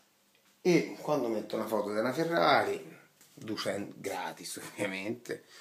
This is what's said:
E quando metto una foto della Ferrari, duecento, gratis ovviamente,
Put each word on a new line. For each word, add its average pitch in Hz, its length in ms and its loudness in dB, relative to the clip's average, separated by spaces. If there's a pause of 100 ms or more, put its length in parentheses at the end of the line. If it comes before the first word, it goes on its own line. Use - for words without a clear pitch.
(640)
E 170 400 4
quando 135 260 0
metto 110 280 -2
una 110 100 -2
foto 104 260 0
della 117 220 0
Ferrari, 156 840 2 (380)
duecento, 101 640 -4
gratis 90 580 -6
ovviamente, 98 880 -6 (160)